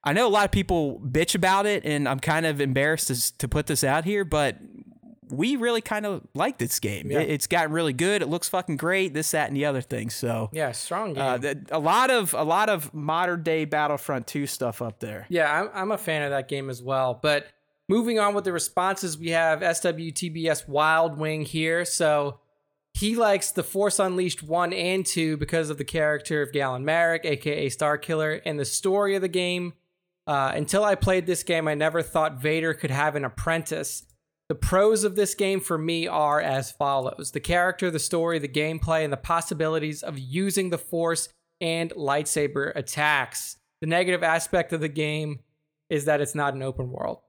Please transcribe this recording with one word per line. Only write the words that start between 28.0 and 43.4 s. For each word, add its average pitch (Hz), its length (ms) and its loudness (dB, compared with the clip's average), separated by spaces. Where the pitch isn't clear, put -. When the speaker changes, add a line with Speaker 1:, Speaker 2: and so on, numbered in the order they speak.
Speaker 2:
and 151 120 -4
the 139 60 -2
story 196 500 2
of 196 80 0
the 185 60 -2
game. 180 460 -2
Uh, 147 280 0
"Until 190 300 2
I 202 120 4
played 185 300 2
this 175 160 0
game, 160 260 0
I 151 60 2
never 156 280 2
thought 156 380 0
Vader 160 340 0
could 160 160 -4
have 143 240 0
an 147 100 -2
apprentice. - 800 -4
The 160 80 -2
pros 208 480 4
of 196 100 0
this 196 200 2
game 196 260 0
for 180 180 -2
me 165 300 0
are 151 320 2
as 135 320 -2
follows. 139 600 -2
The - 80 -4
character, 175 500 2
the 160 80 -2
story, 165 400 0
the 143 100 -4
gameplay, 160 560 0
and 147 80 -2
the 135 60 -2
possibilities 156 840 -2
of 139 160 -8
using 180 520 0
the 170 80 -2
Force 165 500 -2
and 165 320 -2
lightsaber 143 840 0
attacks. 147 840 -2